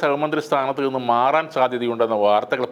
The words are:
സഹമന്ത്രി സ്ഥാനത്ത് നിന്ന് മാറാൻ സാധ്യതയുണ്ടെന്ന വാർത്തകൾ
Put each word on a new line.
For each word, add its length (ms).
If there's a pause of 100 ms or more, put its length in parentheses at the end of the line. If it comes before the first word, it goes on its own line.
സഹമന്ത്രി 440
സ്ഥാനത്ത് 400
നിന്ന് 140 (100)
മാറാൻ 340 (120)
സാധ്യതയുണ്ടെന്ന 640
വാർത്തകൾ 480